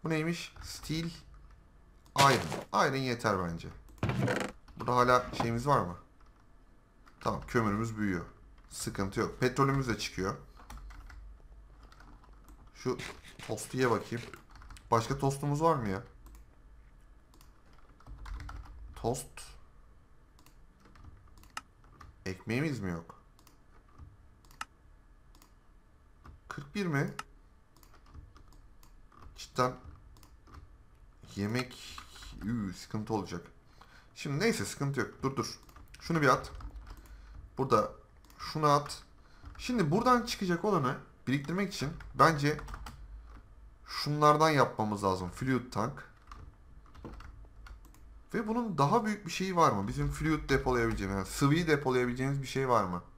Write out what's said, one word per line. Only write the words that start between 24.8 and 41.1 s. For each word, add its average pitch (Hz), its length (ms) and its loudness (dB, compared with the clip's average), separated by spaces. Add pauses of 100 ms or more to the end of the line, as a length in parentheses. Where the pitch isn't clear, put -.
Kırk - 260 -12
bir 202 120 0
mi? 165 280 2 (2250)
Cidden - 380 0 (1600)
yemek, 113 640 -4 (420)
üü, 101 320 -2
sıkıntı 107 400 -6
olacak. 90 320 -6 (680)
Şimdi 147 260 -4
neyse, 220 240 2
sıkıntı 139 360 -2
yok. - 220 -4
Dur, 135 140 0
dur. - 220 -4 (420)
Şunu 165 220 0
bir 135 60 6
at. - 240 2 (1080)
Burada 120 340 4 (460)
şunu - 280 -2
at. 143 360 4 (560)
Şimdi 214 320 2
buradan 233 360 6
çıkacak 175 380 -2
olanı 160 320 2 (300)